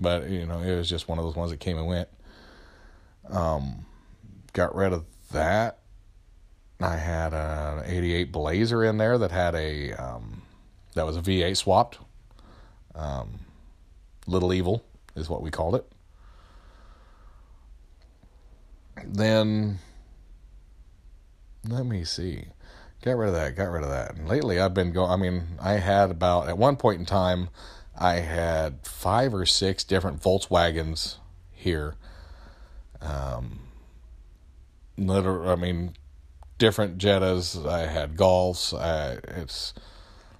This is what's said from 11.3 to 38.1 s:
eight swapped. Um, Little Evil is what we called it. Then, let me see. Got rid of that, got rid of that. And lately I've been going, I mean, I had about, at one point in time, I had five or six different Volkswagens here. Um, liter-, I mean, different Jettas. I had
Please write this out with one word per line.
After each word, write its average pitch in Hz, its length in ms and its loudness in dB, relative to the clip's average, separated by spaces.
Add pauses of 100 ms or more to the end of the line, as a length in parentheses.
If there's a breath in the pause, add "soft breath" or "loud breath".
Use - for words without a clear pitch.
eight 92 140 0
swapped. - 440 4 (960 soft breath)
Um, 67 440 -8 (840 soft breath)
Little 90 260 2
Evil 92 320 0 (320)
is 78 140 -6
what 78 120 -4
we 80 100 -6
called 82 240 0
it. - 100 -2 (3250 soft breath)
Then, 107 760 2 (1900 soft breath)
let 123 200 -4
me 104 180 -2
see. 82 440 -6 (560 loud breath)
Got 127 140 0
rid 110 120 2
of 90 60 2
that, 73 200 -2
got 95 140 -2
rid 82 140 -4
of 71 60 -4
that. 65 260 -4
And 78 120 -8
lately 110 320 2
I've 95 140 4
been 90 180 2
going, 90 200 2
I 92 60 4
mean, 90 260 0 (180)
I 98 120 2
had 98 360 4
about, 87 400 2
at 85 80 -4
one 135 200 6
point 104 220 4
in 90 60 -6
time, 90 440 2 (480 loud breath)
I 87 180 4
had 82 680 -2
five 113 500 0
or 95 100 -2
six - 380 2
different 90 380 0
Volkswagens 85 960 2 (340)
here. 78 420 -4 (1080 soft breath)
Um, 67 600 -8 (1400 soft breath)
liter-, 92 480 2
I 90 100 4
mean, 87 400 -2 (600)
different 104 400 4
Jettas. 92 720 2
I 82 180 0
had 78 320 -4